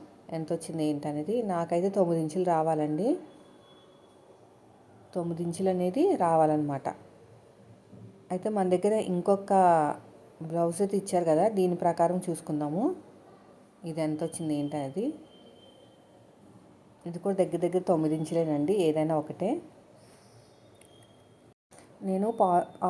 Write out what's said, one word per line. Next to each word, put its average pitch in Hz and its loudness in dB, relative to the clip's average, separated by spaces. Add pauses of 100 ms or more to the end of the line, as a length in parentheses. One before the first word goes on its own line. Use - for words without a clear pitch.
(380)
ఎంత 160 -6
వచ్చింది 165 -6
ఏంటి 147 -4
అనేది. 151 -4 (160)
నాకైతే 175 0
తొమ్మిది 170 2
ఇంచులు 175 -2
రావాలండి, 160 0 (2000)
తొమ్మిది 170 -4
ఇంచులు 190 0
అనేది 180 0 (200)
రావాలన్నమాట. 151 2 (1400)
అయితే 180 -6 (100)
మన 190 2 (100)
దగ్గర 208 2 (200)
ఇంకొక 196 0 (960)
బ్లౌజ్ 170 -2
అయితే 196 -2
ఇచ్చారు 180 0
కదా, 160 4 (140)
దీని 180 2
ప్రకారం 170 2
చూసుకుందాము 156 -4 (1080)
ఇది 160 -6
ఎంత 156 -4
వచ్చింది 160 -6
ఏంటి 143 -4
అనేది. 139 -4 (2000)
ఇది 170 -10
కూడా 196 0
దగ్గర 170 0
దగ్గర 175 0
తొమ్మిది 156 2
ఇంచులేనండి, 160 0 (120)
ఏదైనా 156 2
ఒకటే. 180 -4 (2500)
నేను 190 0 (140)
పా-, 180 4 (240)